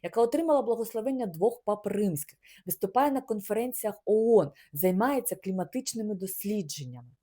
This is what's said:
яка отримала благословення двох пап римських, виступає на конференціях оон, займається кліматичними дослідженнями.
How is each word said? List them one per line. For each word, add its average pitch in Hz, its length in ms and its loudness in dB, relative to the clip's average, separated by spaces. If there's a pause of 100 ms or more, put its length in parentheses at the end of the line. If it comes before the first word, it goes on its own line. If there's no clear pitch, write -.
яка 175 180 -2
отримала 285 420 4
благословення 226 640 -2
двох 185 380 0
пап 208 220 -2
римських, 196 520 -2 (280)
виступає 247 440 0
на 269 100 -2
конференціях 214 840 -4
оон, 214 460 6 (220)
займається 190 640 2
кліматичними 208 800 -4
дослідженнями. 156 920 -6 (140)